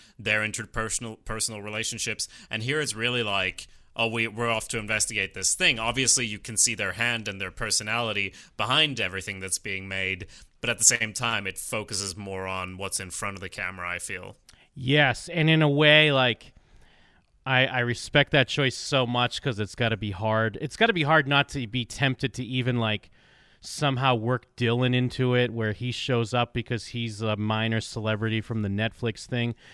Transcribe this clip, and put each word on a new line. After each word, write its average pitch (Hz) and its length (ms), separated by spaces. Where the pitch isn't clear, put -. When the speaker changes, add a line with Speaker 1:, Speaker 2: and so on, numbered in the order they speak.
Speaker 1:
their 107 240
interpersonal, 110 840
personal 110 360
relationships. 107 640
And 110 140
here 143 180
it's 113 140
really 120 260
like, 98 460
"Oh, 117 120
we, 113 200
we're 113 220
off 110 200
to 117 100
investigate 107 560
this 95 200
thing." 165 220
Obviously, 120 480
you 104 140
can 110 180
see - 160
their 98 200
hand 117 340
and 98 140
their 92 100
personality 107 800
behind 131 420
everything 95 400
that's 95 200
being 98 280
made. 95 380
But 120 100
at 113 80
the - 40
same 117 300
time, 113 320
it 95 140
focuses 101 580
more 95 300
on 92 300
what's 95 220
in 92 120
front 101 260
of 90 40
the 92 80
camera, 92 400
I 87 100
feel. 98 380
Speaker 2:
Yes, 135 560
and 160 200
in 160 120
a 151 80
way, 151 420
like, 127 420
I, 131 220
I 127 120
respect 120 520
that 139 160
choice 135 280
so 131 300
much 120 360
'cause 117 180
it's 104 160
gotta 110 220
be 104 140
hard. 110 500
It's - 140
gotta 226 180
be 170 100
hard 151 240
not 143 220
to 131 180
be 117 180
tempted 131 500
to 131 80
even, 123 360
like, 107 300
somehow 135 540
work 120 400
Dylan 123 400
into 123 400
it 123 160
where 110 220
he 123 180
shows 117 420
up 120 200
because 117 340
he's 113 340
a 107 140
minor 110 460
celebrity 110 580
from 110 220
the 101 80
Netflix 110 560
thing. 120 280